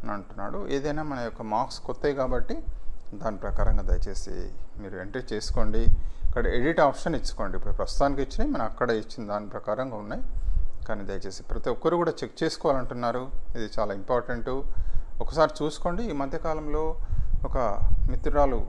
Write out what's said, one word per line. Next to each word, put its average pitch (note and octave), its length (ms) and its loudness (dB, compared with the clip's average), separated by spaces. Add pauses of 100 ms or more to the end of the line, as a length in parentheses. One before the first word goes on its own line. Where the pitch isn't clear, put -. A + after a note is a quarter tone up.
అని - 120 -4
అంటున్నాడు, - 440 -8 (180)
ఏదైనా D3 340 -4
మన C3+ 160 -8
యొక్క - 160 -10 (100)
మార్క్స్ A#2 340 -6
కొత్తవి C#3+ 340 -2
కాబట్టి B2+ 340 2 (680)
దాని G#2 240 -6
ప్రకారంగా G#2 460 4
దయచేసి - 440 0 (460)
మీరు G2 220 -10
ఎంట్రీ G#2 200 -8 (100)
చేసుకోండి. A2 500 4 (460)
ఇక్కడ A#2+ 160 2 (140)
ఎడిట్ E3 280 2
ఆప్షన్ D3 320 -2
ఇచ్చుకోండి. G2 400 -2
ఇప్పుడు - 220 4
ప్రస్తుతానికి C#3 440 0
ఇచ్చినవి - 300 0
మనం A#2+ 160 -2
అక్కడ - 180 -2 (140)
ఇచ్చిన - 200 -10 (100)
దాని G#2 220 -6
ప్రకారంగా A2 480 -6
ఉన్నాయి, G#2+ 200 -4 (680)
కానీ G#2 220 -4
దయచేసి G2 400 -6
ప్రతి A#2+ 240 -2
ఒక్కరు E3 280 -2
కూడా E3 180 -2
చెక్ A2+ 220 -10
చేసుకోవాలంటున్నారు. B2+ 800 -2 (340)
ఇది G#2+ 120 -4 (100)
చాలా G2+ 220 -2
ఇంపార్టెంట్, A#2+ 500 -4 (720)
ఒకసారి D3 360 2
చూసుకోండి. F3 520 -4
ఈ - 100 -6
మధ్యకాలంలో D#3 600 -2 (640)
ఒక - 80 -2 (560)
మిత్రురాలు C#3 560 4